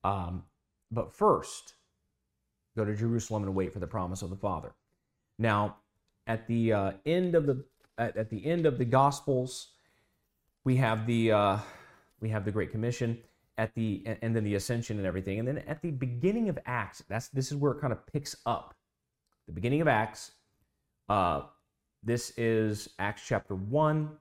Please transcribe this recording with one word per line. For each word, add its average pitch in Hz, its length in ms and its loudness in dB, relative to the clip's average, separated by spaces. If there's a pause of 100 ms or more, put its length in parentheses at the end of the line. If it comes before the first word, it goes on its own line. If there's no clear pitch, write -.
Um, 92 420 -2 (460)
but 110 220 -4
first, - 600 2 (1000)
go 110 80 0
to 104 120 -2
Jerusalem 113 480 0
and 95 100 -4
wait 95 180 0
for 101 60 -10
the 90 80 -6
promise 92 360 -4
of 87 80 -8
the 95 60 -8
Father." 92 380 -4 (640)
Now, 104 380 2 (500)
at 113 220 -4
the, 113 240 2
uh, 98 200 2 (140)
end 175 300 2
of 151 100 4
the, 135 180 0 (340)
at, 113 180 -2
at 110 140 -4
the 104 140 -8
end 165 220 0
of 127 120 2
the 127 60 2
Gospels, 131 920 2 (880)
we 131 140 4
have 113 300 2
the, 113 260 4
uh, 104 260 6 (600)
we 113 80 -4
have 107 160 -2
the 104 80 -2
Great 98 180 -2
Commission 117 520 -2 (340)
at 110 180 -2
the, 110 300 -2
and, 113 160 -6
and 113 160 0
then 107 80 0
the 104 120 0
Ascension 117 420 -2
and 95 80 -2
everything. 95 320 -4
And 117 100 -4
then 147 100 -4
at - 220 -8
the 175 100 -4
beginning 147 600 0
of - 160 -4
Acts, 117 420 -4
that's, 110 200 -4
this 131 220 -2
is 147 60 -4
where 143 160 2
it - 80 -6
kind 123 140 0
of - 120 -10
picks - 380 -6
up. - 300 -4 (720)
The 80 80 -14
beginning 123 260 0
of 156 80 2
Acts, 110 440 0 (760)
uh, 87 380 2 (560)
this 117 340 -2
is 110 640 2
Acts 101 280 -4
chapter 104 280 -2
one 151 680 0